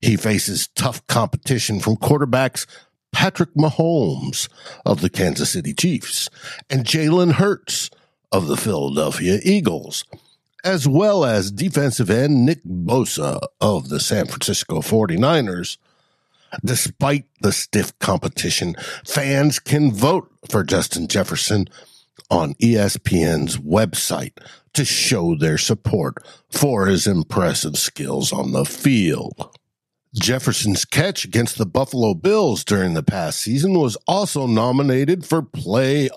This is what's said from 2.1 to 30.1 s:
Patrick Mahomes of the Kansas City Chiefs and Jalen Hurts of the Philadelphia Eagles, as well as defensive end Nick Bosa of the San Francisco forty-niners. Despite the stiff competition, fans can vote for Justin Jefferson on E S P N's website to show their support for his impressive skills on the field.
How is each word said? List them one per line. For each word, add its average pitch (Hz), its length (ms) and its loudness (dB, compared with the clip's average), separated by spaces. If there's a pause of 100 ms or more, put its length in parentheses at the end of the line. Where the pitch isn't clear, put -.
Patrick 185 440 0
Mahomes 147 960 2 (360)
of 92 160 2
the 90 80 0
Kansas 85 400 0
City 76 240 -4
Chiefs - 560 -2 (400)
and 131 160 0
Jalen 160 480 4
Hurts - 560 0 (420)
of 92 160 0
the 69 100 -2
Philadelphia 78 840 0
Eagles, 165 640 0 (580)
as 175 240 0
well 180 380 4
as 101 260 0
defensive 127 600 0
end 127 340 4
Nick 165 180 0
Bosa 92 760 -2 (200)
of 104 300 0
the 147 100 -4
San 101 280 0
Francisco - 540 -4
forty-niners. 104 1000 0 (840)
Despite 139 640 -2 (160)
the - 100 2
stiff - 480 -4
competition, 87 760 -2 (300)
fans 139 540 0
can 147 320 2
vote 139 400 0 (180)
for 98 140 0
Justin 85 440 -2
Jefferson 95 600 -2 (640)
on 78 300 0
E 117 140 4
S 101 220 0
P 87 260 0
N's 80 340 0
website 82 800 -2 (360)
to 143 120 0
show 85 500 0
their 78 220 0
support - 640 -2 (260)
for 117 360 2
his 95 220 2
impressive 82 680 0
skills - 540 -4
on - 200 -4
the - 140 0
field. - 880 -2 (600)